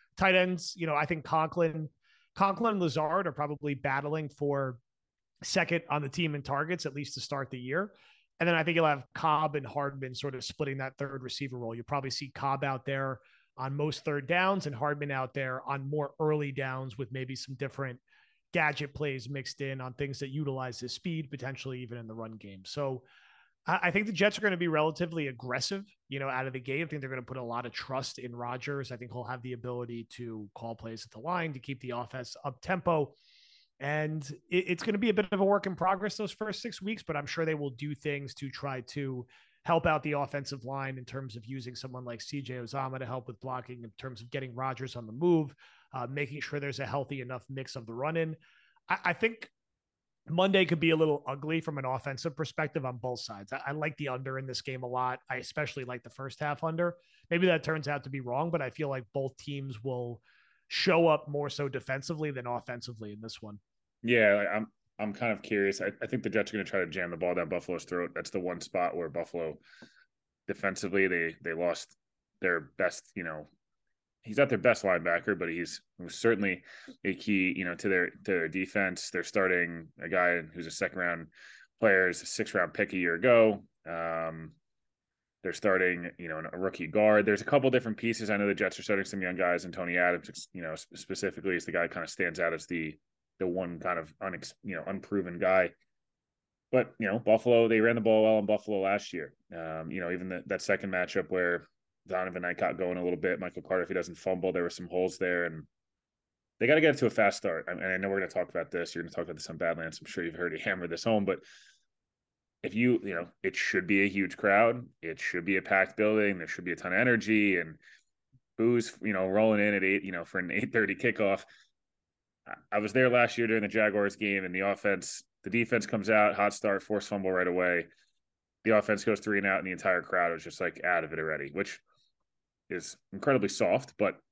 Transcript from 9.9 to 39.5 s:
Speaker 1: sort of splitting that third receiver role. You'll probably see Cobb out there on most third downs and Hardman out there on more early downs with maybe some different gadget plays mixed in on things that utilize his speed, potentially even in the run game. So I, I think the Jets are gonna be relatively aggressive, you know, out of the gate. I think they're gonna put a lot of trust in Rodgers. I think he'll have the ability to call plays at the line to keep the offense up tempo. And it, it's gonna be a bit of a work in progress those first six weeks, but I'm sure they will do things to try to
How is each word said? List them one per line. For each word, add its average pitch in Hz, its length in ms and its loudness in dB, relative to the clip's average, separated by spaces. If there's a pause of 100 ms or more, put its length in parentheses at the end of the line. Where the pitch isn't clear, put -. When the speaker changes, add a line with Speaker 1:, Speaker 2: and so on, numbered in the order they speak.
Speaker 1:
sort 139 180 -6
of 123 80 -8
splitting 135 360 -4
that 131 200 -6
third 135 240 -6
receiver 127 340 -8
role. 117 200 -6
You'll 117 80 -10
probably 135 260 -4
see 135 240 -8
Cobb 139 300 -2
out 135 200 -2
there 135 360 -4 (360)
on 135 200 -4
most 147 280 -2
third 143 220 -2
downs 180 400 2
and 143 80 -6
Hardman 143 380 -2
out 131 200 -4
there 131 360 -4
on 139 200 -4
more 143 300 -4
early 151 320 2
downs 131 480 -6
with 127 140 -6
maybe 131 240 -6
some - 180 -10
different 135 460 -6 (520)
gadget 151 420 2
plays 135 340 -4
mixed 139 320 -8
in 135 200 -4
on 127 120 -8
things 139 260 -4
that 139 120 -6
utilize 131 500 -4
his 123 120 -8
speed, 160 380 -6
potentially 131 520 -8
even 120 160 -10
in 113 100 -14
the 110 60 -12
run 113 180 -10
game. 101 320 -16
So 135 400 -6 (640)
I, 180 180 0
I 180 80 4
think 202 140 0
the 220 60 -6
Jets 196 260 2
are - 20 -8
gonna 202 160 0
be 175 100 0
relatively 160 640 0
aggressive, 127 560 -6 (240)
you 139 100 -6
know, 135 100 -4
out 131 200 -2
of 127 40 -10
the 135 60 -6
gate. 135 240 -4
I 165 40 -6
think 151 140 -8
they're 131 100 -8
gonna 131 120 -6
put 131 140 -10
a 127 80 -8
lot 117 200 -6
of 117 80 -10
trust - 460 -6
in 120 160 -10
Rodgers. 127 560 -6
I 123 60 -10
think 113 160 -12
he'll 123 100 -8
have 120 200 -10
the 127 100 -8
ability 120 640 -8
to 110 380 -10
call 117 200 -10
plays 113 300 -12
at - 80 -20
the 110 80 -18
line 165 320 -4
to 131 80 -10
keep 131 200 -12
the 127 100 -10
offense 123 440 -8 (100)
up 139 160 -8
tempo. 170 540 0 (640)
And 151 440 -2 (240)
it, 180 200 2
it's 175 140 -2
gonna 214 140 0
be 220 140 2
a 196 40 4
bit 202 180 2
of 196 80 2
a 196 40 6
work 202 220 4
in 185 80 -2
progress 190 420 0
those 214 160 -4
first 214 300 -6
six - 180 -8
weeks, 208 220 -6
but 151 140 -4
I'm 143 100 -4
sure 165 180 -2
they 160 100 0
will 143 160 -4
do 147 240 -6
things 143 400 -6
to 139 140 -8
try 131 320 -8
to 127 460 -6 (380)